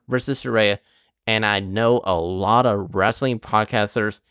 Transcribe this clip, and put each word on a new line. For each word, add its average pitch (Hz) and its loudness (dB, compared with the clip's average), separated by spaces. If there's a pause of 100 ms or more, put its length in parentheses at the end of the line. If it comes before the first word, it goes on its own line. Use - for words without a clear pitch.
versus 127 -4
Saraya, 107 2 (480)
and 110 0
I 104 2
know 113 2
a 92 0
lot 95 2
of 101 -2
wrestling 110 0
podcasters 107 -2 (100)